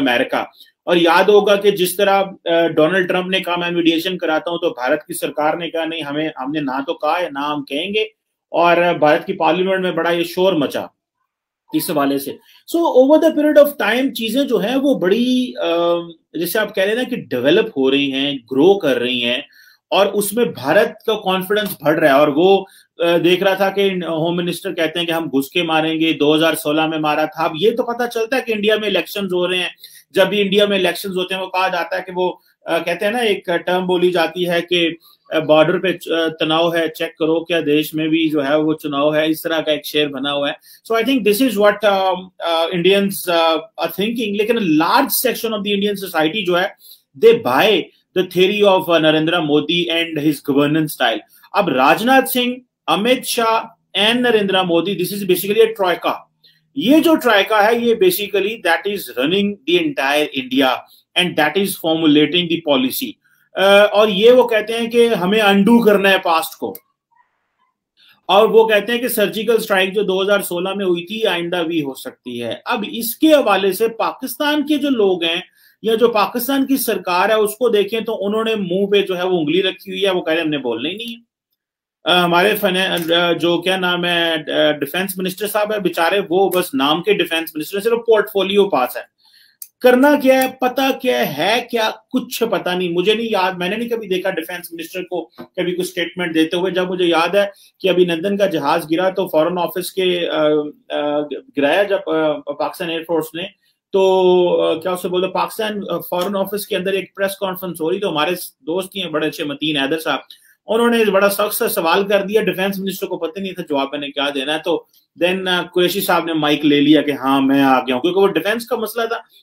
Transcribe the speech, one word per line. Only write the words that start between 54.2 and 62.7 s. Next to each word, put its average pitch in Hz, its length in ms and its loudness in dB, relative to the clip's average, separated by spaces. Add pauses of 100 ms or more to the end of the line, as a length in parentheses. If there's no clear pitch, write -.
नरेंद्र 202 440 2
मोदी, 170 320 0
this 180 220 -4
is 202 60 -8
basically 196 380 2
a 220 60 6 (140)
troika। 170 300 0 (640)
ये 240 240 4
जो 320 160 4
ट्राइका 214 440 2
है, 233 240 2
ये 233 180 2
basically 190 480 0 (160)
that 170 280 0
is 127 300 -6
running 202 280 0 (180)
the 175 120 4
entire 147 440 0 (140)
India 127 360 0 (420)
and 180 100 2 (100)
that 151 180 2
is 196 140 0 (160)
formulating 160 600 4
the 156 260 -2